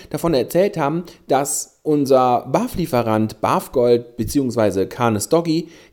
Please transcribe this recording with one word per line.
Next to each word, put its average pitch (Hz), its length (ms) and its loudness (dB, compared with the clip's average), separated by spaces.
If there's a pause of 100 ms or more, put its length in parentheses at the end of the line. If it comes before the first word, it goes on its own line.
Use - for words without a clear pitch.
(120)
davon 165 240 -2
erzählt 180 420 0
haben, 160 280 -2 (220)
dass - 560 -2
unser 131 680 2
Barf-Lieferant 120 880 -2
Barfgold 123 760 0
beziehungsweise 107 680 0
Canis 113 440 -2
Doggy 165 380 0 (240)